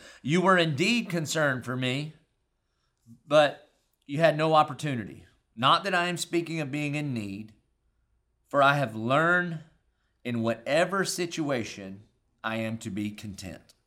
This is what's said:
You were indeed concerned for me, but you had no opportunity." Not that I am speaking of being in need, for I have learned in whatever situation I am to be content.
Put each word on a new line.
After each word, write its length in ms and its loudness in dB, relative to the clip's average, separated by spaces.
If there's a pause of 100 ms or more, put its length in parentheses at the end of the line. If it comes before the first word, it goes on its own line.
(220)
You 200 2
were 160 6
indeed 520 0
concerned 560 -2
for 120 -4
me, 360 -4 (1120)
but 440 4 (340)
you 140 -6
had 180 6
no 160 2
opportunity." 720 0 (340)
Not 240 4
that 100 -2
I 140 2
am 80 -2
speaking 460 -4
of 100 -6
being 240 -4
in 180 -4
need, 380 -8 (960)
for 160 4
I 120 6
have 200 -2
learned 640 0 (640)
in 180 -4
whatever 600 0
situation 1000 -6 (380)
I 140 -4
am 220 -6
to 120 -10
be 220 -4
content. 640 -14 (120)